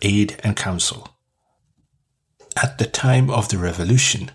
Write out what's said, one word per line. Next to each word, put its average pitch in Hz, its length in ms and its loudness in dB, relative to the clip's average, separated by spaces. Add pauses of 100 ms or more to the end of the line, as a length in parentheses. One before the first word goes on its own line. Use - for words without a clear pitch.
aid 101 400 2
and 104 120 0
counsel. - 600 -6 (1400)
At - 160 -2
the 113 80 0
time 131 460 2
of 113 180 -2
the 101 80 -2
Revolution, 90 760 0